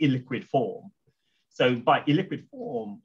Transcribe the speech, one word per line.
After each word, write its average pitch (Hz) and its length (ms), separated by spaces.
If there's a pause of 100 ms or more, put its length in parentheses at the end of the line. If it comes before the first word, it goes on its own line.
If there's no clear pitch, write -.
illiquid 127 440
form. - 460 (600)
So 127 260
by 131 260
illiquid 151 460
form, 120 560